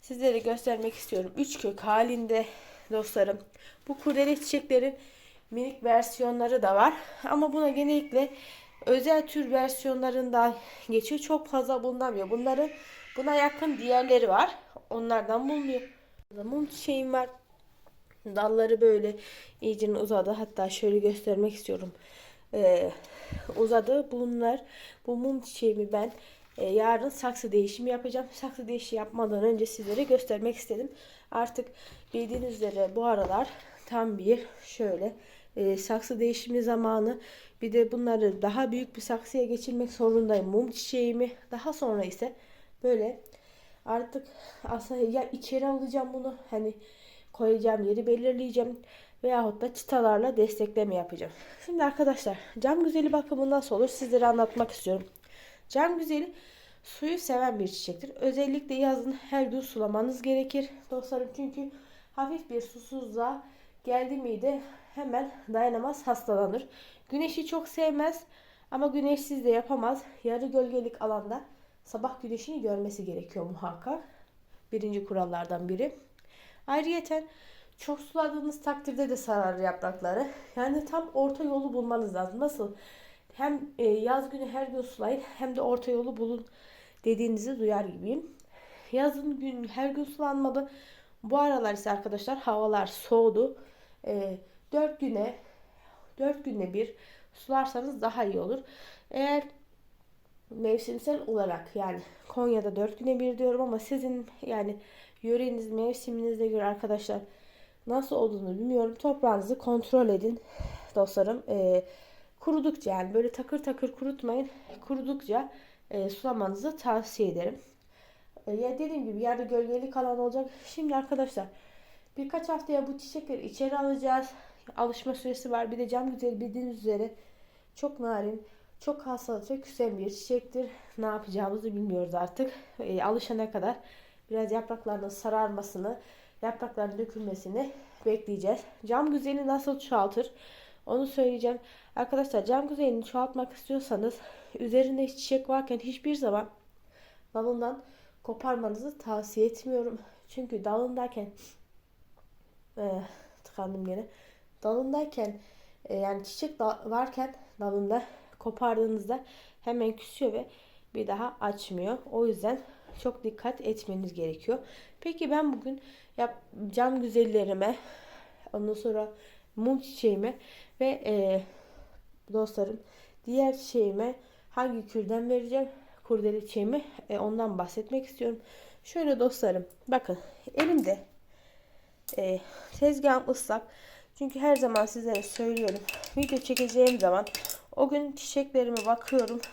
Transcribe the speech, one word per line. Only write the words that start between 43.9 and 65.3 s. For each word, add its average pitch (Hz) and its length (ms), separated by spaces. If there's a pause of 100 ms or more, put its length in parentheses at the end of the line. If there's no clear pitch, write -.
aslında 233 380
ya 240 300
içeri 269 360
alacağım 262 460
bunu, 262 220 (140)
hani 214 240 (600)
koyacağım 220 500
yeri 208 240
belirleyeceğim. 240 720 (440)
Veyahut 233 380
da 247 120
çıtalarla 233 640
destekleme 214 580
yapacağım. 175 380 (320)
Şimdi 339 180
arkadaşlar, 277 540 (220)
cam 302 240
güzeli 311 300
bakımı 285 360
nasıl 269 260
olur 240 120
sizlere 240 400
anlatmak 233 440
istiyorum. 190 360 (640)
Cam 339 300
güzeli 311 340 (500)
suyu 320 340
seven 247 420
bir 190 80
çiçektir. 185 420
Özellikle 269 680
yazın 262 360
her 269 320
gün 254 180
sulamanız 226 600
gerekir 269 480 (220)
dostlarım. 254 440
Çünkü 277 360 (440)
hafif 294 340
bir 233 120
susuzluğa 233 800 (400)
geldi 254 340
miydi 262 440 (340)
hemen 269 360 (220)